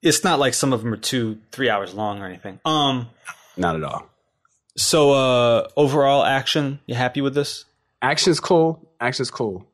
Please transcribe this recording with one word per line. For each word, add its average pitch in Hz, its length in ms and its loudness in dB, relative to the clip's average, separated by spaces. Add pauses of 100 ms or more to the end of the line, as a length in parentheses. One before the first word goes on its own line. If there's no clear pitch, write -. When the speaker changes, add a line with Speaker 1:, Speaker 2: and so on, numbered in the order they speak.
Speaker 1:
It's 160 220 2
not 170 160 2
like 135 160 2
some 135 180 0
of 113 80 -2
them 113 100 -4
are 104 60 -4
two, 110 400 -4 (140)
three 131 180 -2
hours 98 240 -2
long 104 260 -6
or 101 60 -10
anything. 92 400 -14
Um, 135 440 0 (480)
Speaker 2:
Not 85 180 -2
at 80 80 -6
all. - 240 -10 (720)
Speaker 1:
So, 147 340 4
uh, 123 560 4 (100)
overall 139 460 4
action, 135 640 -2
you 120 80 -6
happy 123 260 -2
with 139 140 -2
this? 143 300 -4 (360)
Speaker 2:
Action's 151 380 2
cool. 165 500 2 (100)
Action's 123 300 -4
cool. 95 440 -8